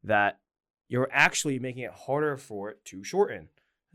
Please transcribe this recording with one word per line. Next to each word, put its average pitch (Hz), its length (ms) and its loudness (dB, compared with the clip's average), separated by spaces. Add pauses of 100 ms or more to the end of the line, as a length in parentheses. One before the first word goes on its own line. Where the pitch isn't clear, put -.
that 101 360 2 (480)
you're 127 240 0
actually 143 460 2
making 127 240 -8
it 117 100 -8
harder 143 460 -2
for 104 320 -10
it - 160 -16
to 95 180 -12
shorten. 117 460 0 (460)